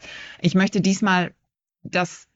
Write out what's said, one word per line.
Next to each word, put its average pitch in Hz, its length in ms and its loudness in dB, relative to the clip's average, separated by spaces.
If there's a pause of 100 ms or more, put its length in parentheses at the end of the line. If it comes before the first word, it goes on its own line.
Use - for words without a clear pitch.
(420)
Ich 180 140 2
möchte 190 260 2
diesmal, 190 520 0 (500)
dass - 520 -4